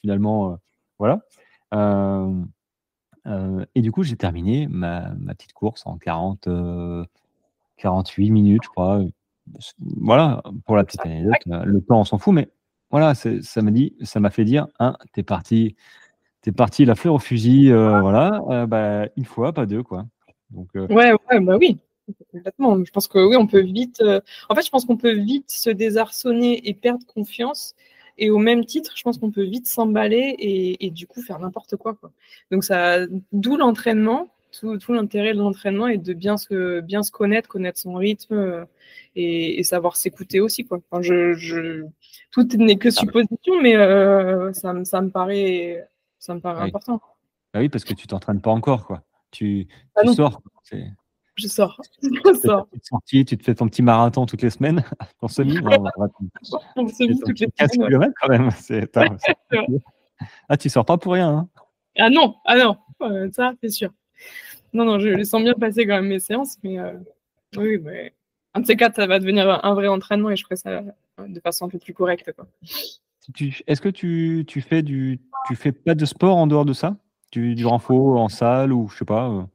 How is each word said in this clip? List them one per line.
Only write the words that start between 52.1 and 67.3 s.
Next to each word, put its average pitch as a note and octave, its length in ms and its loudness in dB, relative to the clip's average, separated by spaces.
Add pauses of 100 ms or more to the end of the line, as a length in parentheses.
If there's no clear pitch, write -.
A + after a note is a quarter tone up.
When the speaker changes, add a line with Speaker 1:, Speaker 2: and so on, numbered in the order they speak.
Speaker 2:
Je C4+ 60 -4
Speaker 1:
fais F#4+ 140 8
ta - 160 0
Speaker 2:
sors. G3+ 180 0
Speaker 1:
petite - 180 -20
sortie, C3+ 400 0
tu A#2 120 -4
te - 60 -20
fais A#2 120 0
ton A#2 140 0
petit - 120 -2
marathon A#2+ 440 4
toutes A2 160 -8
les A#2+ 80 0
semaines, D#3 340 0
<laughs> - 380 -16
ton A#2 80 -6
semi. C#3 260 -2
Non, D#3 240 -2
on - 20 -2 (200)
va G#2 60 0 (680)
Speaker 2:
Mon B3 140 -2
Speaker 1:
c'est B3 160 -2
Speaker 2:
semi A#3+ 140 2
Speaker 1:
ton - 80 -8
Speaker 2:
toutes - 120 -4
les A3 80 0
Speaker 1:
petit - 100 -8
quinze D3 140 2
kilomètres C3+ 220 2
Speaker 2:
semaines, D3 160 4
ouais. B3+ 120 -4
Speaker 1:
quand C3+ 80 2
même. B2+ 220 4
<laughs> - 80 -8
C'est, A2 240 -4
attends, - 180 0 (120)
Speaker 2:
Ouais, F#2 60 -10
Speaker 1:
c'est D4+ 140 -2 (160)
Speaker 2:
c'est A#3+ 80 0
vrai. A3 100 -2 (800)
Speaker 1:
Ah, C#3+ 80 2
tu - 100 -6
sors B2 180 2
pas F3 120 2
pour F3+ 160 -4
rien, F3+ 160 2
hein. D#3 200 -2 (480)
Speaker 2:
Ah A3+ 120 6
non, C4+ 260 4 (100)
ah A#3+ 120 4
non, A#3 200 4 (240)
euh, G3 300 -4
ça, B3 220 -2 (100)
c'est A3+ 60 -6
sûr. G3 220 -6 (800)
Non, A3+ 120 0
non, G#3+ 140 2
je G#3 100 0
les G3 160 0
sens A3 160 0
bien A#3+ 140 2
passer A3 320 0
quand G3+ 80 2
même F#3+ 120 0
mes G3 120 -2
séances, B3 440 -6
mais, F#3+ 160 -8
euh... F3+ 140 -10 (640)